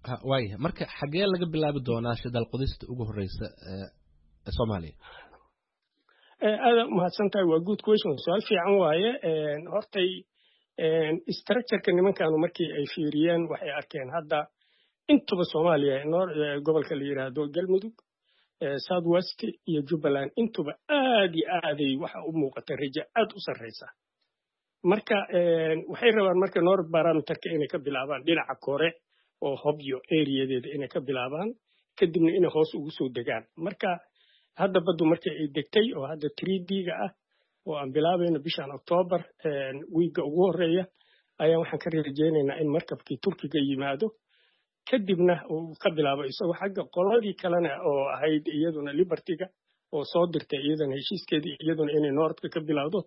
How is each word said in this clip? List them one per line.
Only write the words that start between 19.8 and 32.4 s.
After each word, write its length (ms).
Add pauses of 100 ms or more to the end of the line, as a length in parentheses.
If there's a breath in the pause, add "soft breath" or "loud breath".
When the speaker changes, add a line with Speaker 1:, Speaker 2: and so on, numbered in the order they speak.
Speaker 2:
Jubbaland, 500
intuba 400 (140)
aad 480
iyo 160
aaday 460
waxa 260
u 100
muuqata 440
rajo 260 (100)
aad 200
u 80
sarreysa. 460 (1000)
Marka, 340 (100)
een, 580
waxay 260
rabaan 260
marka 220
North 280
Barometer-ka 640
inay 160
ka 120
bilaabaan 460
dhinaca 320
kore 340 (520)
oo 140
Hobyo 500
area-deeda 640
inay 180
ka 120
bilaabaan, 500 (480)
kadibna 320
inay 200